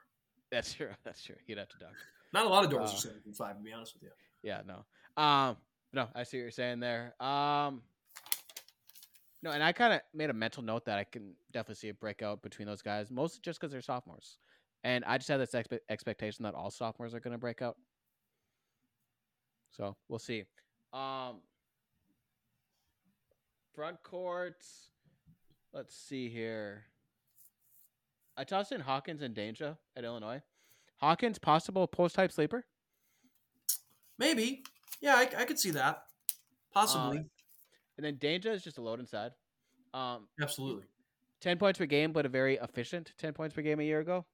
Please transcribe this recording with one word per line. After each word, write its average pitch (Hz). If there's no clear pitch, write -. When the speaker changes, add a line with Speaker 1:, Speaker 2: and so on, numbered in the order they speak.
Speaker 1:
That's 120
true. 127
<laughs> -
That's -
true. -
He'd 104
have 98
to -
duck. 85
Speaker 2:
Not 214
a -
lot 196
of 156
doors 110
Speaker 1:
Uh, 98
Speaker 2:
are -
seven 104
feet 107
five, 101
to 104
be 110
honest 113
with -
you. 95
Speaker 1:
Yeah, 104
no. 98
Um, 139
no, 127
I 123
see 131
what 123
you're 120
saying 123
there. 120
Um, 143
no, 165
and 147
I 165
kinda 220
made 151
a 123
mental 110
note 113
that 104
I 101
can 101
definitely 110
see 110
a 101
breakout 104
between 104
those 104
guys, 104
mostly 135
just 170
'cause 147
they're 131
sophomores. -
And 123
I 127
just 131
have 139
this 123
expe-, 120
expectation 107
that 101
all 98
sophomores 117
are 117
gonna 120
break 117
out. 120
So, 101
we'll 113
see. 110
Um, 131
front 160
court, 180
let's -
see 131
here. 110
I 135
tossed 202
in 233
Hawkins 139
and 120
Dainja 113
at 123
Illinois. 117
Hawkins, 175
possible 170
post-hype 175
sleeper? 165
Speaker 2:
Maybe. 262
Yeah, 285
I, 254
I 240
could 285
see 190
that. 143
Possibly. 143
Speaker 1:
Um, 156
and 147
then 147
Dainja 165
is 208
just 151
a -
load 117
inside. 117
Um, 123
Speaker 2:
Absolutely. 135
Speaker 1:
ten 175
points 190
per 185
game, 147
but 151
a 131
very 131
efficient 123
ten 156
points 156
per 160
game 151
a 151
year 156
ago. 175